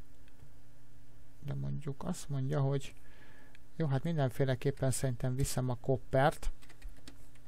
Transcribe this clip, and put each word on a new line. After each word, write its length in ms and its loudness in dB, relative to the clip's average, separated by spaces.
De 140 -4
mondjuk 500 -2
azt 260 -2
mondja, 320 0
hogy 340 2
jó, 120 2
hát 160 2
mindenféleképpen 880 2
szerintem 440 2
viszem 340 2
a 60 2
koppert, 760 4